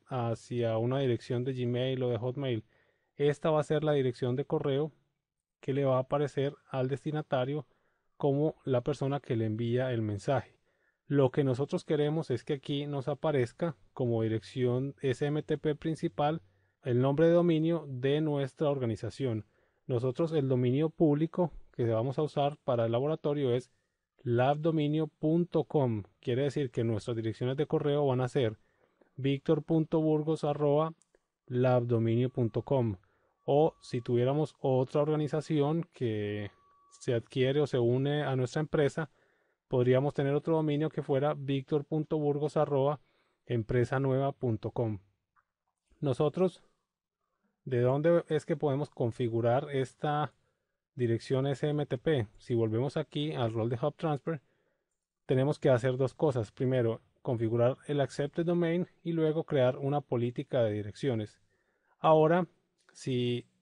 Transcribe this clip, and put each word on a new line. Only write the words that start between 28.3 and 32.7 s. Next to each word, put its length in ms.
victor 480
punto 380
burgos 420
arroba 500
labdominio 800
punto 340
com. 340